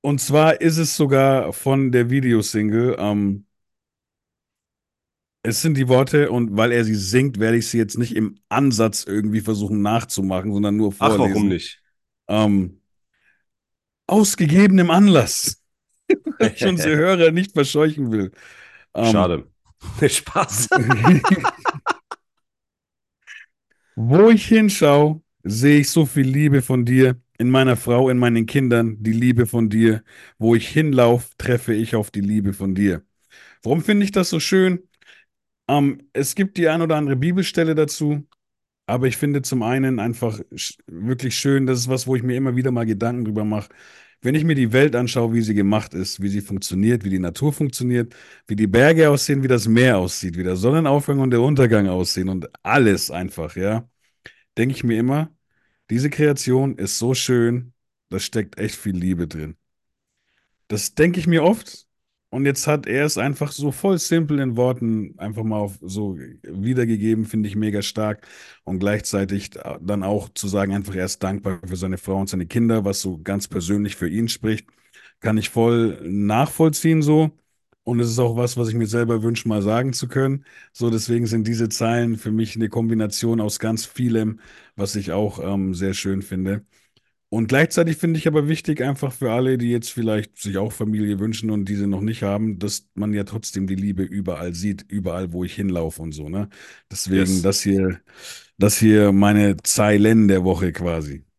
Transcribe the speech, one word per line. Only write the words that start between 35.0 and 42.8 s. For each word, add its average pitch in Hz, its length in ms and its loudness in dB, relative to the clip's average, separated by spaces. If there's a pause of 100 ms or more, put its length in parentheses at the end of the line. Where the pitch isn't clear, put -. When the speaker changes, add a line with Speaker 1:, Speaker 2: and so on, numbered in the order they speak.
Speaker 1:
Ähm, 139 460 0
es 139 220 -4
gibt 196 220 -2
die 165 120 2
ein 165 120 0
oder 160 160 0
andere 139 180 0
Bibelstelle 165 600 0
dazu, 147 520 -2 (600)
aber 127 200 0
ich 120 100 -2
finde 143 240 -2
zum 123 220 -4
einen 131 360 0
einfach 113 400 -4 (160)
sch-, - 220 -12 (100)
wirklich 120 480 -6
schön, 139 320 0
das 127 140 0
ist 123 80 -6
was, 127 180 -4
wo 131 80 0
ich 117 80 -4
mir 123 140 -2
immer 131 180 -2
wieder 127 160 0
mal 117 140 -2